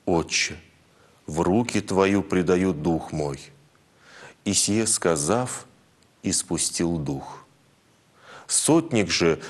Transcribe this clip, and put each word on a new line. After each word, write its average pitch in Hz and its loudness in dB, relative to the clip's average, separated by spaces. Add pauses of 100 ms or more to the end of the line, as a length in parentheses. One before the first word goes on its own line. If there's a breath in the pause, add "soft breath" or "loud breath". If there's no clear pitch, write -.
«Отче, - 0 (720 soft breath)
в 78 -2
руки 107 2
Твою 98 2
предаю 92 2
дух 76 -2
мой». 73 -4 (1040 loud breath)
И 101 0
сие 107 2
сказав, 90 0 (560)
испустил 85 -2
дух. 69 -8 (1040 loud breath)
Сотник 135 2
же, 82 2 (100)